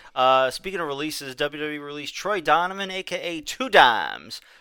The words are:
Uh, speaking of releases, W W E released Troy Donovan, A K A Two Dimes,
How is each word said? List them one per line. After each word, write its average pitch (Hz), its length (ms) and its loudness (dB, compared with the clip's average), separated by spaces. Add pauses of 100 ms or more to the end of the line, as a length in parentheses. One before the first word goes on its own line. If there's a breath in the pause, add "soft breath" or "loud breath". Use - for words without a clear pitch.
(140 loud breath)
Uh, 131 360 6
speaking 170 300 -8
of 165 60 -4
releases, 143 480 -6
W 147 280 -4
W 151 180 -6
E - 20 -12
released 143 320 -12
Troy 202 280 -4
Donovan, 185 480 0
A 185 120 -8
K 180 200 -6
A 170 180 -6
Two 240 300 -8
Dimes, 107 720 4 (180 soft breath)